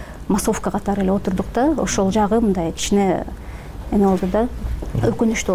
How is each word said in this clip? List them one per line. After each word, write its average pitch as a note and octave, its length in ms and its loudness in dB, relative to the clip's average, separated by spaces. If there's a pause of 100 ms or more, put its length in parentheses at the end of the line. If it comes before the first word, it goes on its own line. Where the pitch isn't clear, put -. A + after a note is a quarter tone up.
(280)
массовка G3+ 420 0
катары G3+ 320 -2
эле F#3+ 100 2
отурдук F#3+ 420 0
да. C#4+ 240 4
Ошол F#3+ 340 0
жагы G#3+ 280 4
мындай F3+ 320 2
кичине G3 520 2 (680)
эме G3+ 160 4
болду F#3+ 200 2
да. G#3 200 2 (560)
Өкүнүчтүү A3+ 520 0